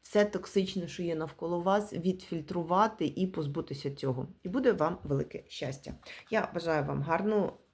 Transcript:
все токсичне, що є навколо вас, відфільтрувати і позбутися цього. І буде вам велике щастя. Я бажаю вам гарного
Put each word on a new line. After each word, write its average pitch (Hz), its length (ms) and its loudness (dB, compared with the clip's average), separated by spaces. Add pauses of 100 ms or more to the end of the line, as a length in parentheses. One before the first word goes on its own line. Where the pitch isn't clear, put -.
все 208 240 4
токсичне, 185 600 0
що 175 160 -6
є 170 120 0
навколо 165 440 -2
вас, 196 340 2
відфільтрувати 175 1120 0
і 151 220 0
позбутися 143 680 -4
цього. 131 320 -2 (160)
І 185 60 -6
буде 247 220 4
вам 170 320 2
велике - 440 -2
щастя. - 460 -8 (360)
Я 214 240 0
бажаю 165 320 2
вам 143 160 -2
гарного 190 520 2 (200)